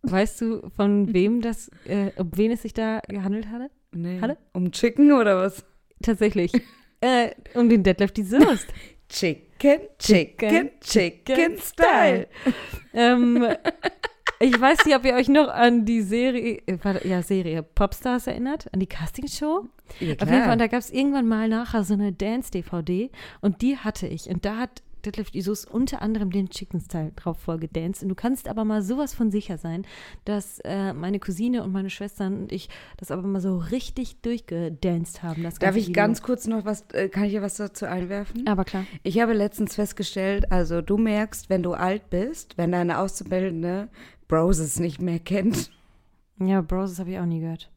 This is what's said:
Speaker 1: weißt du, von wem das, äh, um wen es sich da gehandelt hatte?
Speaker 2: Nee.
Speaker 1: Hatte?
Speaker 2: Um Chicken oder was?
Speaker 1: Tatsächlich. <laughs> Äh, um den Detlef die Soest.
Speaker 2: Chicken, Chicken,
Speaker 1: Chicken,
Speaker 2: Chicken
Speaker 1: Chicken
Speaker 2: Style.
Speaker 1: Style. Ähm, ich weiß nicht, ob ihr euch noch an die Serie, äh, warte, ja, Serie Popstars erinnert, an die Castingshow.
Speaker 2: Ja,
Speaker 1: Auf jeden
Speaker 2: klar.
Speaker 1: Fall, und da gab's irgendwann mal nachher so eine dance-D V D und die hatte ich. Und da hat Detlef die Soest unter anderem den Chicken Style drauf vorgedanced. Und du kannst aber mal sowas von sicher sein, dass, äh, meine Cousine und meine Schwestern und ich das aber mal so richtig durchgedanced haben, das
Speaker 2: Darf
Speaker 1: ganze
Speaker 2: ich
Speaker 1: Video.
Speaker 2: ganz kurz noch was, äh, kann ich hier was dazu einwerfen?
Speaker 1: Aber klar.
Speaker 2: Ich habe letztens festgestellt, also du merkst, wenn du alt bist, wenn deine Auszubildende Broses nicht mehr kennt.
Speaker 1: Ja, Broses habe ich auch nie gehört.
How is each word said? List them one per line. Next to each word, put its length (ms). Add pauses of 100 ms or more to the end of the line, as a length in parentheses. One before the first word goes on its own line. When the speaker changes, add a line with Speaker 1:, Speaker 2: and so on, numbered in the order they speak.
Speaker 1:
weißt 380
du, 340
von 380
wem 280
das, 280 (160)
äh, 320
um 180
wen 160
es 100
sich 120
da 340
gehandelt 420
hatte? 200 (220)
Speaker 2:
Nee. 300
Speaker 1:
Hatte? 160 (160)
Speaker 2:
Um 180
Chicken 400
oder 260
was? 280 (360)
Speaker 1:
Tatsächlich. 560
<laughs> 40 (440)
Äh, 260 (240)
um 120
den 160
Detlef 300
die 100
Soest. 420 (440)
Speaker 2:
Chicken, 720 (180)
Chicken, 480
Speaker 1:
Chicken, 220 (100)
Speaker 2:
Chicken 560
Speaker 1:
Chicken 220
Speaker 2:
Style. 760
Speaker 1:
Style. 220 (400)
Ähm, 520 (920)
ich 220
weiß 240
nicht, 100
ob 80
ihr 120
euch 120
noch 220
an 340
die 180
Serie, 640
äh, 160
warte, 240
ja, 160
Serie 400
Popstars 680
erinnert, 460
an 60
die 80
Castingshow. 800 (320)
Speaker 2:
Ja, 140
Speaker 1:
Auf 80
jeden 60
Speaker 2:
klar. 160
Speaker 1:
Fall, 100
und 60
da 80
gab's 240
irgendwann 360
mal 220
nachher 340
so 100
eine 200
dance-D 500
V 180
D 300 (300)
und 200
die 160
hatte 300
ich. 220
Und 160
da 100
hat 260 (240)
Detlef 260
die 100
Soest 280
unter 320
anderem 300
den 160
Chicken 320
Style 380
drauf 200
vorgedanced. 680
Und 40
du 80
kannst 320
aber 160
mal 180
sowas 320
von 180
sicher 260
sein, 280 (380)
dass, 400
äh, 300
meine 260
Cousine 420
und 120
meine 160
Schwestern 540
und 100
ich 160 (260)
das 160
aber 120
mal 180
so 160
richtig 640
durchgedanced 1000
haben, 220
das 120
Speaker 2:
Darf 160
Speaker 1:
ganze 80
Speaker 2:
ich 80
Speaker 1:
Video. 140
Speaker 2:
ganz 200
kurz 260
noch 160
was, 300
äh, 160
kann 160
ich 60
hier 100
was 160
dazu 280
einwerfen? 640
Speaker 1:
Aber 160
klar. 220 (180)
Speaker 2:
Ich 160
habe 140
letztens 420
festgestellt, 760
also 280
du 160
merkst, 520
wenn 140
du 100
alt 360
bist, 480
wenn 140
deine 280
Auszubildende 920 (400)
Broses 500
nicht 220
mehr 180
kennt. 500 (720)
Speaker 1:
Ja, 220
Broses 380
habe 120
ich 80
auch 60
nie 160
gehört. 360